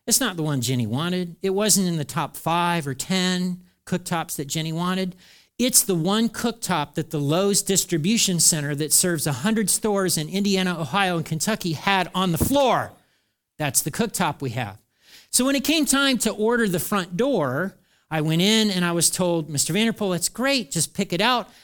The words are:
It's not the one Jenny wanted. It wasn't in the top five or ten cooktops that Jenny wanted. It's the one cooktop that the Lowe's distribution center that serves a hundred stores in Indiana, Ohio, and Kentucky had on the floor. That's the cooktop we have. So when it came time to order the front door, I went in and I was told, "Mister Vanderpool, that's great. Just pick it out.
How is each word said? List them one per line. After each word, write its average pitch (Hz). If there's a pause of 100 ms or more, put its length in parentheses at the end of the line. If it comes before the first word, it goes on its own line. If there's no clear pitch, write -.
It's 233
not 202
the 160
one 147
Jenny 123
wanted. 170
It 190
wasn't 202
in 170
the 147
top -
five 170
or 135
ten 180 (240)
cooktops 175
that 147
Jenny 160
wanted. 180 (440)
It's -
the 190
one 202
cooktop 190
that 156
the 151
Lowe's 180
distribution 180
center 147
that 143
serves 170
a 143
hundred 202
stores 196
in 156
Indiana, 185
Ohio, 180
and 160
Kentucky 165
had 190
on 185
the 156
floor. 226 (680)
That's 147
the 151
cooktop 190
we 135
have. 104 (520)
So 247
when 277
it 277
came 302
time 269
to 220
order 220
the 170
front 180
door, 185 (340)
I 156
went 160
in 214
and 180
I 175
was 170
told, 170
"Mister 151
Vanderpool, 214
that's 170
great. 262
Just -
pick 196
it 175
out. 233 (160)